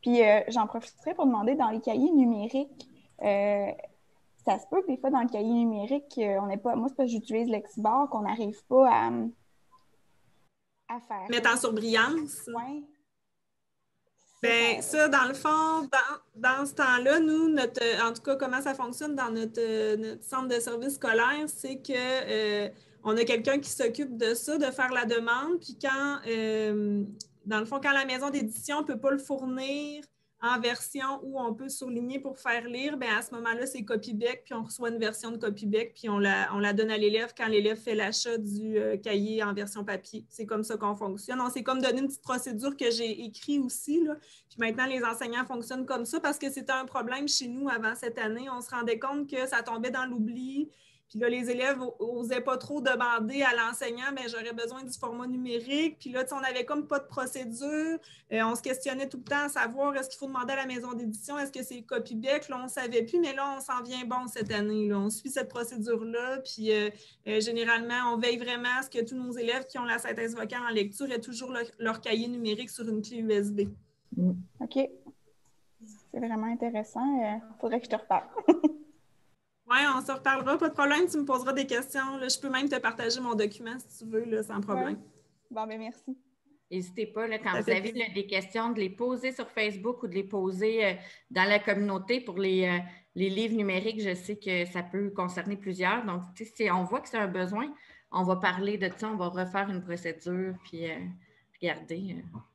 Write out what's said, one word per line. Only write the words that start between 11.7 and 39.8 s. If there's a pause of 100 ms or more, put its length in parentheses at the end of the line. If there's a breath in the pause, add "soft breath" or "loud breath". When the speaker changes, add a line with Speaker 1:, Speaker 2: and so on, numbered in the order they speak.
Speaker 1:
Ouais. (1600)
Speaker 2:
Ben,
Speaker 1:
Ça,
ça
Speaker 2:
ça,
dans
le
fond,
dans,
dans
ce
temps-là,
nous,
notre, (260)
en
tout
cas,
comment
ça
fonctionne
dans
notre,
euh,
notre
centre
de
service
scolaire,
c'est
que,
euh, (340 loud breath)
on
a
quelqu'un
qui
s'occupe
de
ça,
de
faire
la
demande,
puis
quand, (100)
euh, (440)
dans
le
fond,
quand
la
maison
d'édition
peut
pas
le
fournir (380)
en
version
où
on
peut
surligner
pour
faire
lire,
ben,
à
ce
moment-là,
c'est
copie
bec,
puis
on
reçoit
une
version
de
copie
bec,
puis
on
la,
on
la
donne
à
l'élève
quand
l'élève
fait
l'achat
du,
euh,
cahier
en
version